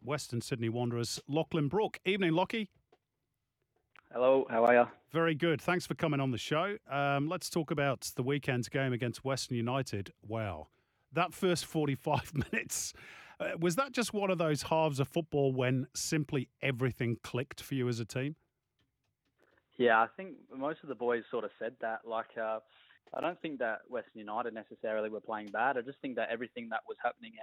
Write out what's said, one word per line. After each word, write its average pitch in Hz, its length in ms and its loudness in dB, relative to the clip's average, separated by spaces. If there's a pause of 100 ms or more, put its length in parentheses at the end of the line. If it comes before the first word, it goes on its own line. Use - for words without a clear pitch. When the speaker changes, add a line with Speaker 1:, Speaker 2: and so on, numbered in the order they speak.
Speaker 1:
Western 123 380 -4
Sydney 117 260 -2
Wanderers, 120 580 -2
Lachlan 151 440 0
Brook. 202 340 0
Evening, 190 300 2
Lockie. 190 360 0 (1400)
Speaker 2:
Hello, 131 380 6
how 117 160 6
are 120 80 8
ya? 120 140 8 (220)
Speaker 1:
Very 165 260 2
good. 156 260 2
Thanks 175 240 0
for 151 100 -4
coming 151 240 0
on 135 120 2
the 120 60 -2
show. 175 380 0 (160)
Um, 139 380 2
let's 175 200 -4
talk 165 220 -2
about 139 460 0
the 127 60 0
weekend's 131 440 0
game 135 240 0
against 120 320 -2
Western 131 320 -2
United. 120 560 -2 (100)
Wow. 104 460 -6 (460)
That 165 200 0
first 180 320 2
forty-five 143 680 0
<laughs> 151 180 0
minutes, - 400 -4 (480)
uh, 165 180 -2
was 170 200 2
that 269 160 0
just 233 200 0
one 202 160 2
of 185 80 4
those 156 260 2
halves 160 360 4
of 139 80 2
football 143 460 2
when 127 400 2
simply 147 560 0 (120)
everything 123 640 0
clicked - 400 -4
for - 120 -6
you 123 120 0
as 120 140 -2
a 113 40 -4
team? 139 300 -4 (1400)
Speaker 2:
Yeah, 117 240 8
I 113 140 6
think 190 200 -10 (200)
most 143 280 -4
of 160 60 -16
the 127 60 -6
boys 120 340 0
sort 117 140 -4
of 107 160 -8
said 117 220 -6
that. 113 240 -4
Like, 113 360 -6
uh, 110 180 -4 (540)
I - 80 -6
don't 170 200 -4
think 147 180 -8
that 110 200 -2 (100)
Western 113 300 -8
United 110 340 -6
necessarily 110 560 -4
were 107 100 -8
playing 107 300 -8
bad. 120 280 0
I 120 40 -4
just 131 200 -12
think 131 140 -8
that 113 160 -2
everything 117 380 -8
that 110 180 -4
was 110 160 -10
happening 120 400 -6